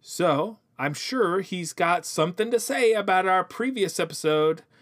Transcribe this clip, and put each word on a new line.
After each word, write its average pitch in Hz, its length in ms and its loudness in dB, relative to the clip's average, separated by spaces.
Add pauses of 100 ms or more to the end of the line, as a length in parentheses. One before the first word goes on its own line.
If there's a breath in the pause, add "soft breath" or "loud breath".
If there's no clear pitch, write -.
So 175 560 -2 (200)
I'm 139 160 -2
sure 196 460 0
he's 175 320 -8
got 170 320 0
something 175 460 -2
to 240 100 2
say 254 320 2
about 196 340 2
our 185 180 4
previous 226 560 -4
episode, 156 640 0 (200 soft breath)